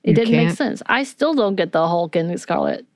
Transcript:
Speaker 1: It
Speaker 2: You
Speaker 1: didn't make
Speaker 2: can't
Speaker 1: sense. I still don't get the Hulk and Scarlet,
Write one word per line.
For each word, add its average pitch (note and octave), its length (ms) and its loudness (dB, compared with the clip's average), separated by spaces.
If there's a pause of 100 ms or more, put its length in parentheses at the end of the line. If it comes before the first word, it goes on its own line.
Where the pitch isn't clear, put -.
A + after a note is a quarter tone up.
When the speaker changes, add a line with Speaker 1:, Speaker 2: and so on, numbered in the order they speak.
Speaker 1:
It - 60 2
Speaker 2:
You - 40 6
Speaker 1:
didn't A3+ 180 4
make - 140 4
Speaker 2:
can't E3+ 120 -2
Speaker 1:
sense. - 280 -4
I C4 180 0
still D4 300 -2
don't G3+ 200 2
get F#3+ 180 -2
the E3 140 2
Hulk E3+ 300 -2
and E3+ 240 -2
Scarlet, - 560 -4